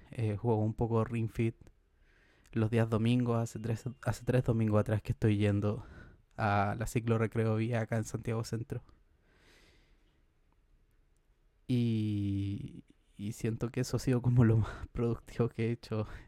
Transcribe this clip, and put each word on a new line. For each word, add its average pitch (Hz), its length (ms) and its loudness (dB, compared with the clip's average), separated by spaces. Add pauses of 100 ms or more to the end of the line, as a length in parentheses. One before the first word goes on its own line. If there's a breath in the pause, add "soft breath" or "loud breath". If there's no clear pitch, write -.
(120)
eh, 107 240 -2
juego 110 260 0
un 107 120 0
poco 113 320 0
Ring 113 240 -2
Fit. 113 260 -2 (960 soft breath)
Los 110 200 2
días 113 180 4
domingos, 117 480 2
hace 113 220 -4
tres, 113 260 -4 (180)
hace - 220 -4
tres 123 180 2
domingos 110 380 2
atrás 104 200 0
que - 120 -2
estoy 107 240 4
yendo 104 480 2 (500 loud breath)
a 101 420 2
la 110 100 -4
Ciclo 117 300 0
Recreo 110 380 2
Vía 113 260 0
acá 113 140 -2
en 110 80 0
Santiago 113 400 -6
Centro. 117 400 -8 (2750 soft breath)
Y, 104 1160 -2 (320)
y 101 160 -8
siento 120 380 -4
que 123 120 -4
eso 123 160 -4
ha - 40 -2
sido 123 200 0
como 123 220 6
lo 110 140 6
más - 300 -2
<laughs> - 40 -18
productivo - 560 -2
que 113 200 -2
he 113 40 0
hecho 110 340 -6 (220 loud breath)